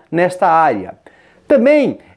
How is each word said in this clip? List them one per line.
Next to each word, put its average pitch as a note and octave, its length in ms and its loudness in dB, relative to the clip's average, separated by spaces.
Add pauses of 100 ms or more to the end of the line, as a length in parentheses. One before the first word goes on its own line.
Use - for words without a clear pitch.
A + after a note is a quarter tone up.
(100)
nesta F3+ 360 -2
área. C#3+ 480 -2 (540)
Também, C#4 500 2 (180)